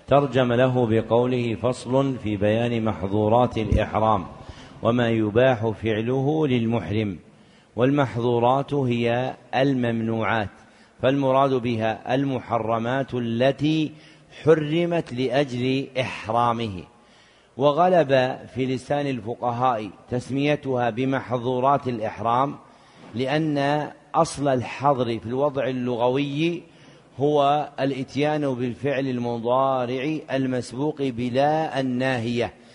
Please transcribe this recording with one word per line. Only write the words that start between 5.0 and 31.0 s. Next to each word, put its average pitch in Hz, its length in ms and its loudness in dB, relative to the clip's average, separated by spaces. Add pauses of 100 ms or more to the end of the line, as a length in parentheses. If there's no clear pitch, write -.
يباح 113 580 2
فعله 123 800 0
للمحرم". 110 680 0 (580)
والمحظورات 123 1000 2
هي 123 600 0 (220)
الممنوعات، 113 960 0 (520)
فالمراد 135 520 2
بها 113 640 -2
المحرمات 117 1000 -2
التي 135 760 0 (520)
حرمت 160 680 2
لأجل 131 720 0 (120)
إحرامه. 113 840 -2 (720)
وغلب 139 800 4 (180)
في 131 100 -2
لسان 143 420 -4
الفقهاء 120 840 -2 (200)
تسميتها 131 800 -2
بمحظورات 127 1000 0
الإحرام، 117 680 -2 (600)
لأن 143 720 0 (280)
أصل 151 320 0
الحظر 123 720 0
في 101 60 -10
الوضع 131 420 -2
اللغوي 131 960 -2 (560)
هو 143 500 2 (100)
الإتيان 139 760 -2
بالفعل 127 540 -2
المضارع 127 1120 0 (140)
المسبوق 131 720 -2